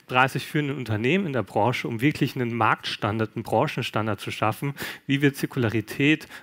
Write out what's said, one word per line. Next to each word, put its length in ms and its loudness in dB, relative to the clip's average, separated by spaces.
dreißig 380 4
führenden 300 -2
Unternehmen 500 0
in 60 -4
der 100 0
Branche, 460 0
um 120 -4
wirklich 360 0
einen 180 -2
Marktstandard, 800 0
einen 80 -6
Branchenstandard 800 0
zu 100 -8
schaffen, 440 -2
wie 160 2
wir 120 4
Zirkularität 960 0